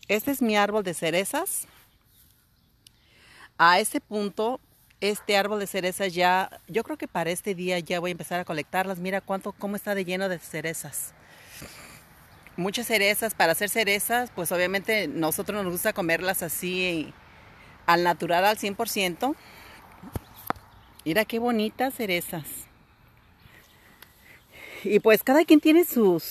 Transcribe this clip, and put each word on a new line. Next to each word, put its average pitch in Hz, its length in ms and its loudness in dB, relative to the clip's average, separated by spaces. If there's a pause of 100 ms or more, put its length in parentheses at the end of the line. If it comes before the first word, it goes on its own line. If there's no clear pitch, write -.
Este 214 240 -2
es 277 100 -4
mi 220 160 2
árbol 208 280 2
de 180 100 -4
cerezas. 196 720 -4 (1900)
A 175 220 6
este 277 200 -2
punto, 214 600 -4 (400)
este 202 360 0
árbol 208 220 0
de 202 80 -6
cerezas 185 480 -4
ya, 180 540 2
yo 220 160 -2
creo 311 120 -8
que 285 120 -10
para 170 240 -4
este 185 240 -6
día 180 240 -2
ya 175 180 -4
voy 175 120 -4
a - 20 -4
empezar 175 260 -8
a 180 60 -6
colectarlas. 180 560 -4
Mira 190 200 -4
cuánto, 196 300 -6
cómo 202 240 -8
está 202 220 -6
de 190 80 -4
lleno 185 240 -4
de 180 100 -6
cerezas. - 760 -10 (1400)
Muchas - 300 -4
cerezas. 208 480 0
Para 165 180 4
hacer 202 180 -2
cerezas, 240 680 0
pues 175 160 -6
obviamente 185 560 0
nosotros 175 560 -4
nos 175 80 -4
gusta 202 200 -2
comerlas 180 520 -2
así, 175 680 -4 (760)
al 170 180 4
natural, 175 400 2
al 214 120 4
cien 202 200 -6
por 226 120 -4
ciento. 202 460 -2 (1700)
Mira 185 200 2
qué 226 140 -4
bonitas 233 560 0
cerezas. 180 480 -4 (2500)
Y 208 160 4
pues 220 240 6
cada 302 220 6
quien 311 160 10
tiene 320 240 6
sus, 190 460 4